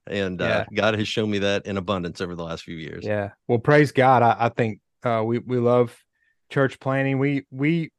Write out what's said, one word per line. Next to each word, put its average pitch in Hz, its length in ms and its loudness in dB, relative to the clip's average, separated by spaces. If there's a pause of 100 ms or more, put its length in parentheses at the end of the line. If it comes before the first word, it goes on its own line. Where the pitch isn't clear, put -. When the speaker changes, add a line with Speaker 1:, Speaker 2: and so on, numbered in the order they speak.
Speaker 1:
And, 92 340 -4
uh, 87 60 -2
Speaker 2:
Yeah. 104 180 -2 (100)
Speaker 1:
God 104 240 0
has 107 80 -2
shown 110 240 -2
me 104 100 -2
that 101 260 -2
in 101 100 -4
abundance 90 460 -4
over 87 120 -8
the 85 100 -8
last 82 180 -10
few 87 140 -14
years. 80 280 -12
Speaker 2:
Yeah. 104 280 -4 (140)
Well, 120 120 2
praise 147 340 6
God. 127 300 6
I, 117 160 4
I 117 100 0
think, 113 320 -4 (240)
uh, 113 200 0
we, 117 140 -2
we 127 200 -4
love 120 360 2 (540)
church 135 320 0
planting. 135 380 -2
We, 139 320 0
we, 151 480 -2